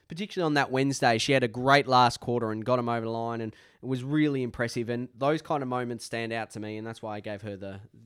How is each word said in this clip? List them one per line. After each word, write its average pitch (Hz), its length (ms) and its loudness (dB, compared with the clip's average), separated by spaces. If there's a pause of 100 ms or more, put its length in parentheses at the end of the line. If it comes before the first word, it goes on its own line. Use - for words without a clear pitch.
particularly 180 380 -4
on 151 80 2
that 131 160 4
Wednesday, 131 480 4
she 139 140 2
had 135 100 4
a 120 60 2
great 127 400 4
last 123 320 6
quarter 117 320 -2
and 110 120 -6
got 127 140 2
'em 120 100 -2
over 117 160 -2
the 113 60 -4
line, 113 300 -4
and 110 120 -6 (300)
it - 40 -14
was 127 180 -4
really 143 400 2
impressive. 117 440 -4
And 123 280 -4
those 147 260 0
kind 143 220 -2
of 127 40 -6
moments 120 360 -4
stand 117 280 -6
out 113 200 -4
to 107 80 -10
me, 107 160 -8
and 110 100 -10
that's 113 160 -12
why 107 140 -8
I 107 40 -10
gave 101 220 -10
her 101 140 -8
the, 98 240 -12 (260)